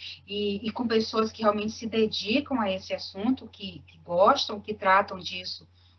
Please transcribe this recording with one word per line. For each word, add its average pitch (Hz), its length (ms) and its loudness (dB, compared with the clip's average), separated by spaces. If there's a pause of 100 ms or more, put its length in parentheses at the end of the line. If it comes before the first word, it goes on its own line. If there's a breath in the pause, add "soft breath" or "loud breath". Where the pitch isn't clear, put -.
(260 loud breath)
e, 202 400 -4
e 220 60 -2
com 240 140 -2
pessoas 220 440 0
que - 120 -12
realmente 214 300 2
se 226 140 -10
dedicam 226 720 0
a 202 80 0
esse 190 240 -6
assunto, 220 540 -2
que, 185 400 -12
que - 120 -20
gostam, 208 600 4
que 214 140 -8
tratam 190 460 4
disso 180 460 -12 (320 soft breath)